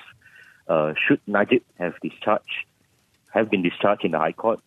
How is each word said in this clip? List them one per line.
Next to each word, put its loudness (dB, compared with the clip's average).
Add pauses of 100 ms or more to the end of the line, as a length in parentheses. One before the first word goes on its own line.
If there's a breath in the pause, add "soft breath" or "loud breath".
(680 soft breath)
Uh, 2 (120)
should 4
Najib 2 (160)
have -4
discharged, -4 (640)
have 0
been 0
discharged 0
in 0
the -2
High 0
Court -2